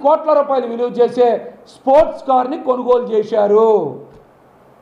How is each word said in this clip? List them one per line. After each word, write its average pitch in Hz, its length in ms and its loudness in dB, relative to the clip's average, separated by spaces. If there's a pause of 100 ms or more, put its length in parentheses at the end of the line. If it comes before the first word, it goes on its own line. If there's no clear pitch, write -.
కోట్ల 302 360 0
రూపాయలు 262 320 -2
విలువ 240 180 -4 (100)
చేసే 240 300 2 (440)
స్పోర్ట్స్ 302 540 0
కార్ని 254 300 0 (100)
కొనుగోలు 247 460 0
చేశారు. 214 560 2 (1120)